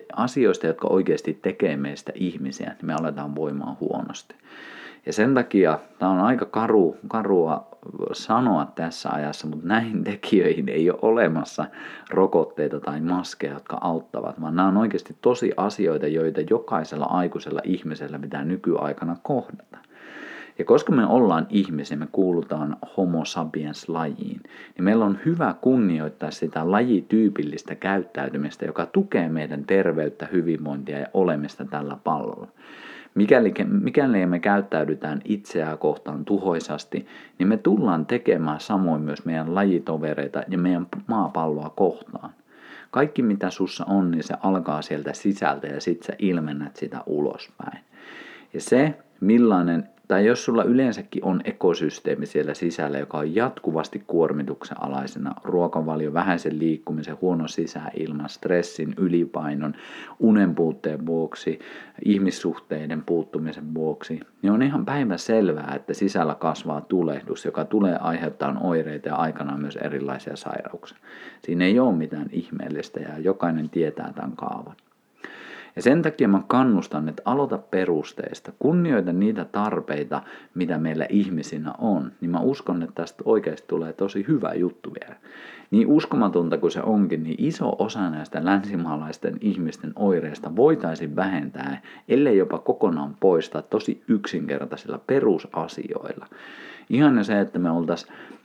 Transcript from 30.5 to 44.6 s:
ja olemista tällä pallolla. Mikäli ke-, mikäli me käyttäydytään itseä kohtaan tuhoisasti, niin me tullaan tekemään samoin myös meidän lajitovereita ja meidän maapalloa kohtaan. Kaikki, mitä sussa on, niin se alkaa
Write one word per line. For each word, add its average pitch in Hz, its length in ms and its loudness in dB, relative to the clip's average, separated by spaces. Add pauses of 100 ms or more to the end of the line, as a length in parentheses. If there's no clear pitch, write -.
ja 71 160 -6
olemista 76 500 0
tällä 73 400 -8
pallolla. 71 440 -4 (640)
Mikäli 104 440 6
ke-, 104 60 0
mikäli 104 640 4
me 90 120 2
käyttäydytään 80 840 0
itseä 78 520 -2
kohtaan 73 480 -2
tuhoisasti, 85 840 -2 (320)
niin 92 100 4
me 110 80 4
tullaan 98 500 2
tekemään 82 540 0
samoin 87 420 0
myös 76 220 -6
meidän 82 300 -2
lajitovereita 78 920 0
ja 90 100 -2
meidän 87 280 0 (200)
maapalloa 80 720 -2
kohtaan. - 540 -2 (600)
Kaikki, 139 320 0
mitä 101 280 0
sussa - 340 -4
on, 95 260 2
niin 82 120 0
se - 200 -8
alkaa 80 400 0